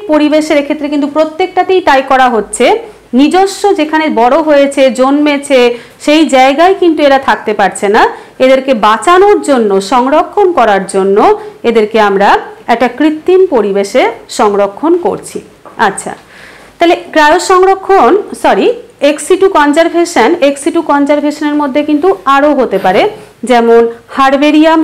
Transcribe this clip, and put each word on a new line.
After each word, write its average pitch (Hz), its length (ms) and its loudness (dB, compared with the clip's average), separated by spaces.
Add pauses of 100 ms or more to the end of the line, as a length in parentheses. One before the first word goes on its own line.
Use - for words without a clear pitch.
(120)
পরিবেশের, 302 500 0
এক্ষেত্রে 294 300 -6
কিন্তু 294 240 -2
প্রত্যেকটাতেই 359 720 -2
তাই 269 220 2
করা 262 240 2
হচ্ছে, 220 320 -2 (540)
নিজস্ব 370 420 0 (180)
যেখানে 311 260 -2 (140)
বড় 247 160 2 (120)
হয়েছে, 277 340 2 (180)
জন্মেছে, 285 600 0 (440)
সেই 302 180 2 (140)
জায়গায় 285 440 2
কিন্তু 330 280 0
এরা 269 100 2 (100)
থাকতে 214 320 -2
পারছে 190 260 -2 (100)
না। 269 60 4 (420)
এদেরকে 262 280 2 (140)
বাঁচানোর 359 520 2 (100)
জন্য, 233 220 0 (220)
সংরক্ষণ 294 540 0 (120)
করার 208 240 2 (120)
জন্য 196 240 0 (500)
এদেরকে 220 300 0 (100)
আমরা 196 200 0 (440)
একটা 240 160 0 (100)
কৃত্রিম 311 420 0 (140)
পরিবেশে 202 480 0 (360)
সংরক্ষণ 202 540 0 (140)
করছি। - 320 -6 (500)
আচ্ছা, - 240 -8 (640)
তাহলে 339 200 2 (180)
ক্রায়ো 302 240 2 (120)
সংরক্ষণ, 370 600 2 (320)
sorry, 254 240 0 (440)
ex 302 60 -2 (120)
situ 381 180 2 (100)
conservation, 320 760 0 (180)
ex 277 60 -2 (100)
situ 330 160 -2 (100)
কনজারভেশনের 294 720 -2
মধ্যে 285 260 -2
কিন্তু 302 200 0 (260)
আরও 285 160 2 (100)
হতে 202 240 -2
পারে, 190 180 0 (480)
যেমন 233 320 4 (340)
হারবেরিয়াম 302 680 2